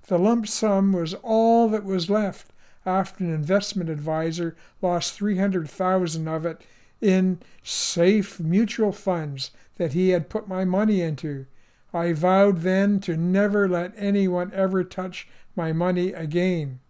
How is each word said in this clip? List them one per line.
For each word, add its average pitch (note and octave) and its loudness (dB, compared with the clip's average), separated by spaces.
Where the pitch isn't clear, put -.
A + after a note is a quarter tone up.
The F3+ 2
lump G#3+ 2
sum G3 2
was E3+ -2
all A3+ 4
that G#3+ -2
was F#3+ -2
left G3+ -2
after F#3+ -2
an E3+ -2
investment E3 0
advisor D#3+ -4
lost F3 -2
three G3+ -2
hundred F#3 0
thousand F3+ 0
of D#3+ -4
it E3 -6
in F#3 2
safe - 0
mutual G3 0
funds D#3 -6
that D#3 -2
he F#3 4
had F3 0
put - -8
my F#3 -2
money G3 2
into. D3 -6
I E3+ 0
vowed F#3 4
then F#3+ 2
to E3 -4
never G3 2
let F3+ -2
anyone G3 0
ever F#3+ 0
touch F#3 -10
my D#3+ -2
money F3+ 0
again. D#3+ -2